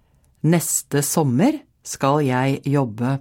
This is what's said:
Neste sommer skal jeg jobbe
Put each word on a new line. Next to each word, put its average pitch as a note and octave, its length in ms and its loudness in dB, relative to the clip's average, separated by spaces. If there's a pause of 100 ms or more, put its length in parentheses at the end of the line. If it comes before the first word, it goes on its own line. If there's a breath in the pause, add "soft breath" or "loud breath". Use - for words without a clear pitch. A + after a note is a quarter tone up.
(440)
Neste D3+ 600 0
sommer E3 560 0 (240)
skal D3 400 0
jeg C3 380 0
jobbe C3 580 -2